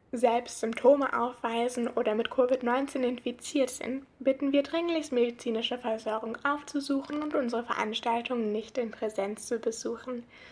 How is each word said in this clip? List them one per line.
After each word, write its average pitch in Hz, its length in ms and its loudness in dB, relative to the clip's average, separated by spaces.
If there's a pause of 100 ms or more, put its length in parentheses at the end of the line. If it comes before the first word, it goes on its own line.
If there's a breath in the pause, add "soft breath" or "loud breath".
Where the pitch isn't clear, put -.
(100)
selbst 240 480 2
Symptome 254 580 4
aufweisen 240 720 -2
oder 226 280 0
mit 233 160 0
covid 254 320 2
neunzehn 254 420 0
infiziert 247 680 -2
sind, 269 360 -6 (120)
bitten 269 320 2
wir 285 120 6
dringlichst, 330 500 -2
medizinische 240 680 0
Versorgung 220 640 -4
aufzusuchen 285 800 -2
und 302 120 -4
unsere 240 280 0
Veranstaltungen 233 920 -2
nicht 214 260 -4
in 233 120 -2
Präsenz 214 560 -4
zu 233 120 -2
besuchen, 233 640 -6 (280 loud breath)